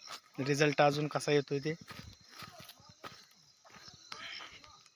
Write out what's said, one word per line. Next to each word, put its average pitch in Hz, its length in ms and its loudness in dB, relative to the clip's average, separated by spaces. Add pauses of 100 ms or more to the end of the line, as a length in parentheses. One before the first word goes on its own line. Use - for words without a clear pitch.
(400)
रिझल्ट 143 420 4
अजून 147 260 4
कसा 143 240 0
येतोय 147 260 2
ते. 151 160 -4 (3250)